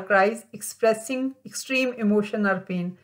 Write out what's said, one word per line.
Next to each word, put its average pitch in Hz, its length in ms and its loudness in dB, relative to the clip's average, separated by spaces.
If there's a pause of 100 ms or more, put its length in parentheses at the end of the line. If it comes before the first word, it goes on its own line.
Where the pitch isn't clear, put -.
(120)
cries 208 500 2
expressing 262 680 0 (160)
extreme 262 520 -2
emotion 208 400 2
or 196 200 2 (120)
pain। 180 200 -4 (120)